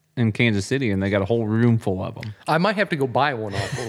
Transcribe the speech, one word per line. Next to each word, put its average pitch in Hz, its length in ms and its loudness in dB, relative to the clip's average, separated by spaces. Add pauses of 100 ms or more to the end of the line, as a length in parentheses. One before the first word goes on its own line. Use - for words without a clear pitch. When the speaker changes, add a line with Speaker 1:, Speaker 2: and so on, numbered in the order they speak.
(180)
Speaker 1:
in 113 140 2
Kansas 104 340 2
City, 131 260 -2
and 95 100 0
they 98 80 0
got 98 120 2
a 95 40 0
whole 117 220 0
room 117 320 4
full 95 240 -4
of - 140 -10
'em. 110 160 -12 (140)
Speaker 2:
I 160 120 2
might 196 160 2
have 190 140 -2
to 180 60 -2
go 135 120 0
buy 131 260 0
one 107 220 -6
off 104 340 -4